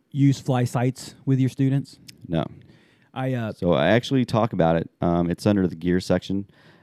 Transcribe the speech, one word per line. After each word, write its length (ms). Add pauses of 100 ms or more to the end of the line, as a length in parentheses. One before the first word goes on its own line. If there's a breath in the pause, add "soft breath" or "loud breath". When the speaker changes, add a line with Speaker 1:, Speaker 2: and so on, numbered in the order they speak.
(100)
Speaker 1:
use 300
fly 240
sights 500 (100)
with 140
your 120
students? 500 (260)
Speaker 2:
No. 180 (680 soft breath)
Speaker 1:
I, 200
uh, 180
Speaker 2:
So 220
I 160
actually 340
talk 300
about 220
it. 140 (100)
Um, 300
it's 160
under 220
the 80
gear 240
section, 460 (360 soft breath)